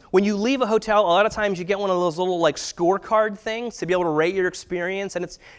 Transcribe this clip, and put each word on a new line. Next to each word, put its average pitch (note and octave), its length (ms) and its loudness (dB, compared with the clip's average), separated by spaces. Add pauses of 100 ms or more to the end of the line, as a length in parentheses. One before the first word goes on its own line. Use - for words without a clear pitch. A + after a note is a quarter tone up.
(120)
when F#3+ 120 6
you G#3 120 0
leave B3+ 260 0
a A#3+ 60 0
hotel, G#3+ 340 2
a F#3+ 60 2
lot F3+ 180 4
of G#3+ 60 0
times G#3 260 -2
you F3+ 80 -8
get G3 140 -2
one G3+ 100 -2
of F#3 60 2
those F3 240 0
little, F#3 180 -2
like, D#3+ 180 2
scorecard G3+ 800 0
things A3+ 420 -8
to E3+ 100 -6
be F3 60 0
able F3+ 100 2
to E3+ 60 0
rate D#3+ 260 2
your F#3 120 0
experience, F#3 680 -6
and F3 100 -6
it's, - 140 -14 (200)